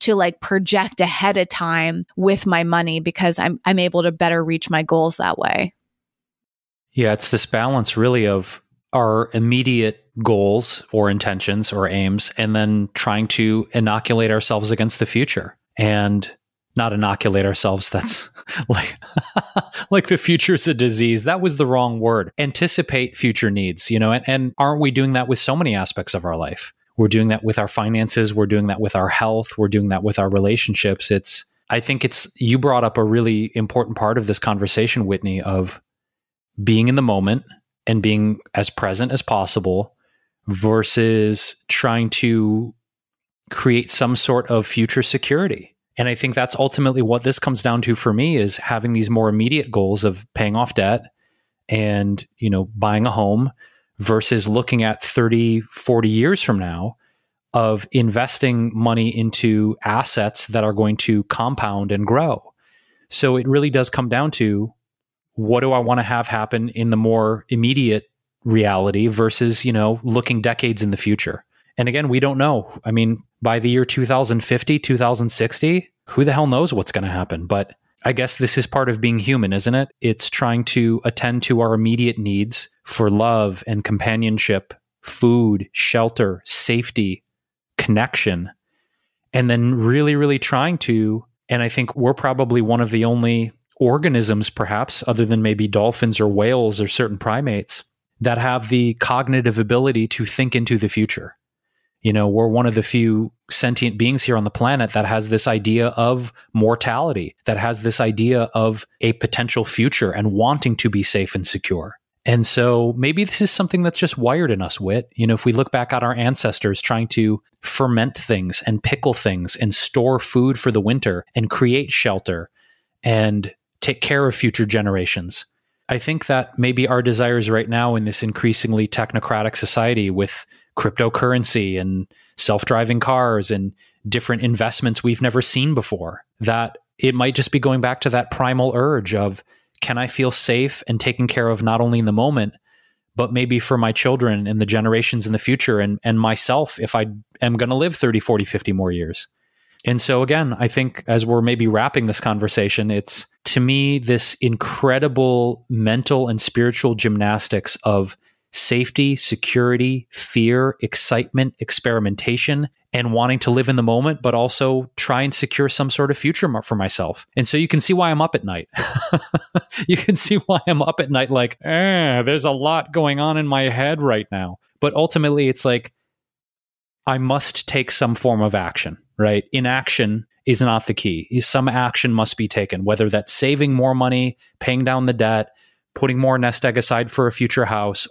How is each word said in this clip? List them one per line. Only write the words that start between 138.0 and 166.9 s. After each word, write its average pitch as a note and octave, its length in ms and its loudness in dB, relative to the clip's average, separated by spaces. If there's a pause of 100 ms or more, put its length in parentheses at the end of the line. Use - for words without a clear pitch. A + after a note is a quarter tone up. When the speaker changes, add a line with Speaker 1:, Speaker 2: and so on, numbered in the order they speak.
Speaker 2:
to - 80 0
that A#2+ 220 0
primal B2+ 440 0
urge A#2+ 400 0
of, G2+ 280 -2 (380)
can A#2+ 160 -2
I B2+ 100 -4
feel B2+ 240 0
safe B2+ 560 -2
and A2+ 120 -2
taken B2 280 0
care A#2 220 0
of A2 140 -2
not A2+ 180 2
only A#2+ 180 2
in A2+ 60 2
the G#2+ 80 2
moment, A#2 400 0 (640)
but A#2+ 160 -2
maybe B2 280 0
for B2+ 180 0
my A2+ 140 2
children A#2 560 0
and G#2+ 120 -2
the G#2+ 60 2
generations A2+ 600 0
in G#2+ 60 -4
the A2 80 0
future B2 400 0
and, G2+ 240 0
and A2+ 160 0
myself A#2+ 600 0
if B2+ 160 -4
I A2 100 0 (360)
am A#2+ 140 2
gonna A#2+ 200 0
live D#3+ 200 -2
thirty, A2+ 240 2
forty, G#2 260 0
fifty - 280 -4
more F#2 180 0
years. E2+ 360 -6 (580)
And A#2+ 160 0
so B2+ 220 0
again, C#3+ 360 0
I A#2+ 80 0
think B2+ 400 -4
as A#2 180 2
we're A#2 160 2
maybe A#2 260 2
wrapping A2+ 400 0
this G#2+ 120 -2
conversation, G#2+ 720 -2
it's, - 360 -4 (180)
to - 140 0
me, C#3 400 2
this A#2+ 420 0
incredible B2+ 1300 0
mental B2 580 2
and A2 140 -2
spiritual A#2+ 540 0
gymnastics G#2 880 0
of G2 340 0 (340)
safety, C3+ 640 0
security, B2 920 0
fear, B2 680 0
excitement, B2+ 800 -2
experimentation, A#2 1080 -2 (240)
and A#2+ 180 -2
wanting A#2+ 260 2
to B2 140 0
live B2 160 2
in C3+ 80 2
the B2 80 2
moment, B2+ 380 0
but A#2+ 120 2
also B2+ 640 0
try C3 260 0
and C#3 120 -2
secure - 340 0
some C#3 220 -2
sort C#3 200 0
of C#3 80 -2
future E3 300 -2
mar-, A2+ 140 -2
for - 140 -4
myself. F#2+ 600 -4